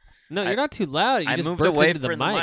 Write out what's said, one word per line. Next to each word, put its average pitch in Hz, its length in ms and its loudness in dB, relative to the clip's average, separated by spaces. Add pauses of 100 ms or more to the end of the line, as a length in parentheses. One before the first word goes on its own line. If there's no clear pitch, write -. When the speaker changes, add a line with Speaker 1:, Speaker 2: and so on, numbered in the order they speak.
(300)
Speaker 1:
No, 190 140 -4
Speaker 2:
I 170 40 -2
Speaker 1:
you're 196 80 0
not 285 160 -2
too 196 140 -4
loud. 185 380 0
You 110 60 -2
Speaker 2:
I 127 60 0
Speaker 1:
just 160 120 -2
Speaker 2:
moved 180 120 -4
Speaker 1:
burped 175 160 4
Speaker 2:
away 151 140 4
Speaker 1:
into 170 100 0
the 127 100 -4
Speaker 2:
from 165 100 -4
the 135 80 0
Speaker 1:
mic. 208 160 -2